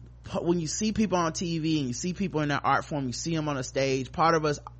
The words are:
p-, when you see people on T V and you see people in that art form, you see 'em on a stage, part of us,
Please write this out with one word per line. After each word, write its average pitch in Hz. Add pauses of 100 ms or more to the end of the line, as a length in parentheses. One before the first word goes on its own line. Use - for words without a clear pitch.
(240)
p-, -
when 175
you 160
see 214
people 208
on 165
T 165
V 156
and 135
you 120
see 180
people 156
in 147
that 143
art 131
form, 143
you 123
see 165
'em 156
on 147
a 131
stage, 135
part 165
of 156
us, 147 (220)